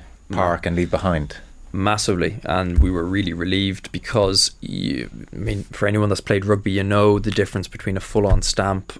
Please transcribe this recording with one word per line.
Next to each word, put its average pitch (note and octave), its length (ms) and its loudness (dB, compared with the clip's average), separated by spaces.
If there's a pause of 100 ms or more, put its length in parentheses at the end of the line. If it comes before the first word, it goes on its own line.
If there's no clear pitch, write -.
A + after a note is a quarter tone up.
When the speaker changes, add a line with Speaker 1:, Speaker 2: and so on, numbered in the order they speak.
(280)
Speaker 1:
Ma- G2 100 -6
Speaker 2:
park E2+ 280 0
and E2+ 80 0
leave F2 160 0
behind. - 460 0 (380)
Speaker 1:
Massively, G2 680 0
and F2+ 360 0
we F2+ 100 6
were F2 140 -2
really F#2 280 0
relieved F#2+ 600 -2
because G2 580 2 (100)
you, A1 480 -4 (240)
I - 40 -12
mean, G#2 280 -4
for - 240 -2
anyone G#2 220 2
that's F#2+ 100 0
played G2 240 0
rugby, G2+ 280 2
you G2 100 0
know G#2 360 4
the G2+ 120 -2
difference F#2+ 380 -2
between - 280 -6
a F#2+ 40 -2
full-on G2 420 2
stamp F#2+ 560 0